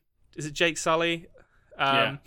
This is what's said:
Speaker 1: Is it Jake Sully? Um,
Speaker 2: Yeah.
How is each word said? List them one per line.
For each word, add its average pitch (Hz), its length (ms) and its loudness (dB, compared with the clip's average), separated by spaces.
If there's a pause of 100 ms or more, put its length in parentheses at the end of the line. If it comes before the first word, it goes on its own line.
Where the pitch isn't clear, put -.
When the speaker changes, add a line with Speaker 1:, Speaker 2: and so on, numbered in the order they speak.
(360)
Speaker 1:
Is 151 100 -10
it 151 80 -10
Jake 165 240 0
Sully? 170 480 0 (540)
Um, 139 160 2
Speaker 2:
Yeah. 139 320 2